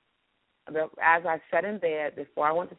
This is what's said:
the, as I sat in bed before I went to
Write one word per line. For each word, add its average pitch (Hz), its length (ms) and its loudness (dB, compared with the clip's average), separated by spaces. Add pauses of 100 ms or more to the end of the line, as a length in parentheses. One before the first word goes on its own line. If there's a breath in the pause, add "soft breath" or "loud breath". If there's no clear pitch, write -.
(680)
the, 156 220 -2 (140)
as 170 220 6
I 160 160 0 (100)
sat 170 140 0
in 208 140 -4
bed 151 360 -2
before 147 320 -4
I 156 60 4
went 175 180 -2
to 175 80 -20